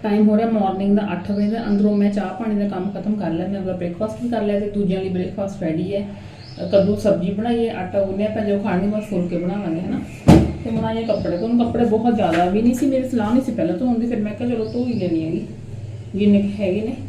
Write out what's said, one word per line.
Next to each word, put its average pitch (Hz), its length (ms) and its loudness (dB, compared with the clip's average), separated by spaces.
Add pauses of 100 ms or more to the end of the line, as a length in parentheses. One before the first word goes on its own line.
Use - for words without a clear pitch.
ਟਾਈਮ 214 260 4
ਹੋ 214 80 4
ਰਿਹਾ 226 140 2
ਮਾਰਨਿੰਗ 202 460 2
ਦਾ 202 160 0
ਅੱਠ 175 180 -6
ਵਜੇ 208 200 0
ਦਾ। 233 180 -4
ਅੰਦਰੋਂ 202 280 4
ਮੈਂ 202 160 4
ਚਾਹ 196 300 -4
ਪਾਣੀ 214 180 -2
ਦਾ 202 80 0
ਕੰਮ 190 220 -4
ਖਤਮ 208 240 -2
ਕਰ 180 160 -2
ਲਿਆ, 170 160 -2
ਮੈਂ 196 120 -4
ਆਪਦਾ 185 140 -4
ਬ੍ਰੇਕਫਾਸਟ 180 500 -4
ਵੀ 233 60 -2
ਕਰ 220 140 0
ਲਿਆ 202 180 0
ਤੇ 208 100 -4
ਦੂਜਿਆਂ 190 300 0
ਲਈ 190 80 -4
ਬ੍ਰੇਕਫਾਸਟ - 540 -4
ਰੈਡੀ 180 320 -2
ਹੈ। - 140 -4 (540)
ਅ, 180 40 -6
ਕੱਦੂ 202 300 4
ਸਬਜ਼ੀ 185 360 2
ਬਣਾਈ 226 360 0
ਹੈ, - 60 -4
ਆਟਾ 185 300 -2
ਗੁੰਨਿਆ 196 240 -2
ਪਿਆ, 208 160 -2
ਜੋ 202 140 0
ਖਾਣੀ 196 280 0
ਬਸ 208 180 0
ਫੁਲਕੇ 175 340 -2
ਬਣਾ 180 160 -2
ਲਾਂਗੇ, 170 260 -2
ਹਨਾ। 202 200 -4 (640)
ਤੇ 240 60 -4
ਬਣਾਈਏ 226 320 -2
ਕੱਪੜੇ, 190 340 -2
ਤੇ 220 100 -2
ਹੁਣ 240 180 2
ਕੱਪੜੇ 233 200 2
ਬਹੁਤ 220 320 2
ਜ਼ਿਆਦਾ 175 280 2
ਵੀ 196 180 2
ਨਹੀਂ 240 120 4
ਸੀ, 285 120 0
ਮੇਰੀ 262 220 0
ਸਲਾਹ 220 240 0
ਨਹੀਂ 262 100 4
ਸੀ - 100 -4
ਪਹਿਲਾਂ - 260 0
ਧੋਣ 247 200 0
ਦੀ, 233 80 0
ਫਿਰ 233 140 -2
ਮੈਂ 208 140 -4
ਕਿਹਾ 247 140 -4
ਚਲੋ 220 160 0
ਧੋ 247 220 -2
ਹੀ 240 60 -2
ਲੈਂਦੀ 165 340 0
ਹੈਗੀ, - 200 -4 (680)
ਜਿੰਨੇ 202 260 6
ਕੁ 202 60 0 (140)
ਹੈਗੇ 196 180 0
ਨੇ। 247 160 -4 (120)